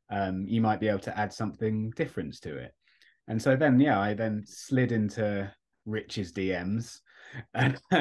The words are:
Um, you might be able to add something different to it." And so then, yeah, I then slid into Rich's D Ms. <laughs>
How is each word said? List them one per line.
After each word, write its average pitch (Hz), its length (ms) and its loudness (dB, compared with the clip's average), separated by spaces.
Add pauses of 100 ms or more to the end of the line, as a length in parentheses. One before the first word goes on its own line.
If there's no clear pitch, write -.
(120)
Um, 95 360 -2
you 113 140 2
might 107 180 2
be 107 80 0
able 101 120 2
to - 200 -8
add 101 140 -2
something 110 600 -4
different 101 460 -6
to 76 160 -8
it." 64 160 -12 (540)
And 110 140 -2
so 135 140 4
then, 135 240 6
yeah, 131 200 6
I 104 140 2
then 107 320 -2
slid 127 460 0
into 104 600 0 (340)
Rich's 107 460 -6
D 95 260 -2
Ms. 98 440 -4 (500)
<laughs> 127 280 0 (220)